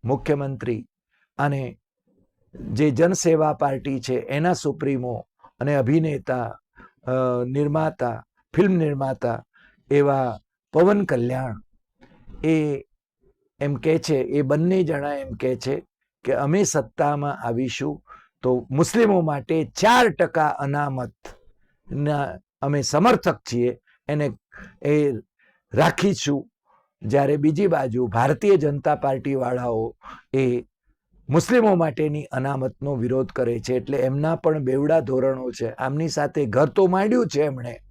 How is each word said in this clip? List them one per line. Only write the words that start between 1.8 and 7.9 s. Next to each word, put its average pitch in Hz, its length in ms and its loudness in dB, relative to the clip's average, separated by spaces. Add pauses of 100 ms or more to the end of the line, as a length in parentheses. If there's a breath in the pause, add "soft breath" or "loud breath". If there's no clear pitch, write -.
જે 143 200 2
જનસેવા 160 640 2
પાર્ટી 139 460 -4
છે 127 140 -6
એના 151 400 -2
સુપ્રીમો 131 760 -4 (320 soft breath)
અને 143 160 0
અભિનેતા, 135 840 0 (440 loud breath)
અ, 127 80 -6 (340)
નિર્માતા, 147 800 -2 (300)